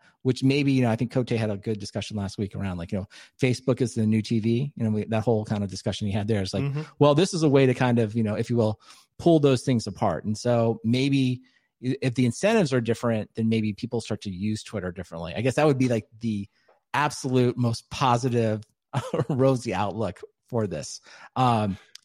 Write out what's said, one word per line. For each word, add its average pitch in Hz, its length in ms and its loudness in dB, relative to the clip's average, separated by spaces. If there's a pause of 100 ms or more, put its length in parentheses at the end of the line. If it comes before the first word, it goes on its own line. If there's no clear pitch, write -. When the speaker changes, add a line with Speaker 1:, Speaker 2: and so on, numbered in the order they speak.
(200)
Speaker 1:
which 131 240 0
maybe, 139 280 4
you 131 100 4
know, 120 80 4
I 110 60 2
think 117 140 -2
Cote 127 200 -2
had 113 180 0
a 101 80 -4
good 104 240 -6
discussion 104 380 -8
last 98 180 -6
week 101 180 -6
around, 95 220 -6
like, 87 160 -8
you 101 60 -4
know, 92 100 -8 (320)
Facebook 127 400 0
is 120 140 -2
the 113 100 0
new 110 160 2
T 110 200 -2
V, 117 360 -2
you 117 80 -4
know, 110 60 0
we, 107 160 -2
that 110 180 -2
whole 110 220 2
kind 104 180 -2
of 95 60 -6
discussion 98 360 -6
he 98 60 -4
had 101 160 -2
there 104 140 0
is 92 100 -6
like, 113 120 -2
Speaker 2:
Mm-hmm. 143 180 -4 (160)
Speaker 1:
well, 147 160 6
this 180 180 2
is 160 120 -2
a 156 40 4
way 135 160 6
to 127 80 4
kind 123 260 2
of, 107 160 0
you 117 80 0
know, 107 120 -2
if 117 160 -4
you 120 60 0
will, 110 220 2 (400)
pull 165 220 6
those 135 220 4
things 123 240 0
apart. 95 380 -2
And 107 120 -2
so 117 480 0
maybe 127 560 2 (420)
i-, 127 200 -4
if 131 120 -2
the 127 120 2
incentives 185 480 2
are 123 80 4
different, 113 520 -2
then 113 140 0
maybe 110 240 0
people 117 300 -6
start - 200 -6
to 104 80 -8
use 104 320 -4
Twitter 90 300 -8
differently. 85 420 -10
I 85 60 -6
guess 123 140 0
that 147 120 2
would 139 120 2
be, 127 100 2
like, 117 180 0 (140)
the 104 260 -4 (460)
absolute 127 640 0
most 120 320 -2
positive, 120 760 0 (300)
<laughs> - 380 -2
rosy 131 420 2
outlook 101 480 -4 (300)
for 113 160 0
this. 82 340 -8 (360)
Um, 110 420 2 (260)